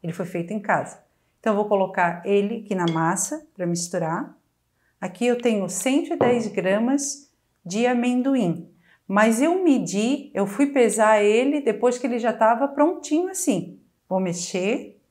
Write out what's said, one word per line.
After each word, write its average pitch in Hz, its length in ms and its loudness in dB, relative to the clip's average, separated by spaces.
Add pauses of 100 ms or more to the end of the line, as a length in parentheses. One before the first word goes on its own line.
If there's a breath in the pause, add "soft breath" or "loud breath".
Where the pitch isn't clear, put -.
Ele 165 120 -8
foi 185 120 -6
feito 170 260 -8
em 214 80 -6
casa. - 440 -2 (360)
Então, 220 140 0
eu 202 40 2
vou 208 120 0
colocar 185 560 0
ele 202 400 0
aqui - 80 -4
na 175 180 0
massa 175 640 -2
pra 180 140 -6
misturar. 170 680 -4 (640)
Aqui 202 280 -4
eu 240 120 2
tenho 208 300 0
cento 269 420 0
e 339 60 -4
dez 240 300 2
gramas 214 840 -2 (320)
de 202 220 -2
amendoim. 247 800 0 (440 soft breath)
Mas 220 300 4
eu 359 220 2
medi, 233 720 0
eu 196 100 0
fui 277 220 0
pesar 220 560 4
ele 254 380 2
depois 240 360 0
que - 80 -8
ele 240 140 -2
já 226 120 0
tava 233 360 2
prontinho 311 640 0
assim. 202 500 -4 (260)
Vou 190 120 0
mexer. 190 920 -4